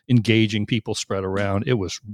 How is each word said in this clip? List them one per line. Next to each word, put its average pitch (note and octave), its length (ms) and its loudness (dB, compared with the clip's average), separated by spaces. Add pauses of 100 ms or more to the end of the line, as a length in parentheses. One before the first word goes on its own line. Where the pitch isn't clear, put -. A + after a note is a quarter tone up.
(100)
engaging A2 580 4
people A2+ 280 -2
spread G2 280 -6
around. G2 440 -2
It B2+ 120 2
was F2 200 -6 (140)